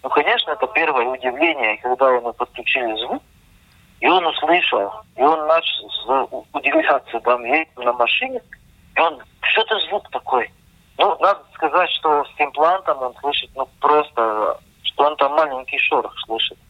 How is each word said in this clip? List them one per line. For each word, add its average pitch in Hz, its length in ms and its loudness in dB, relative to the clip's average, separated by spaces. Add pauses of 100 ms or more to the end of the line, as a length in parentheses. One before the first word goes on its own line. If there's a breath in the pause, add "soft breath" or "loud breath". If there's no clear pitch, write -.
Ну, - 80 -6
конечно, 165 420 0
это 131 160 -4
первое 139 380 0
удивление, 127 720 -2
когда 127 360 2
ему 120 180 -2
подключили 120 720 -6
звук, 214 180 -6 (760)
и 151 80 0
он 175 180 4
услышал, 147 680 0 (240)
и 123 60 0
он 156 240 4
начал 160 440 0
з-, 131 400 -2
у-, - 220 -12
удивляться, 143 680 0
там, 120 240 0
едет 151 320 -2
на 120 160 -2
машине, 233 480 -2 (560)
и 151 40 0
он: 156 180 0 (220)
«Что - 220 0
это 208 160 -2 (100)
звук - 220 -6
такой?» - 400 2 (480)
Ну, 160 220 4
надо 196 200 4 (140)
сказать, 165 360 0
что 147 340 2
с - 160 -10
имплантом 156 640 0
он 123 180 -6
слышит, 143 340 -4
ну, 131 140 -6 (120)
просто, 117 800 0 (240)
что - 220 0
он 151 120 2
там 139 160 2
маленький 135 460 -2
шорох 131 340 -2 (140)
слышит. 110 320 -6 (120)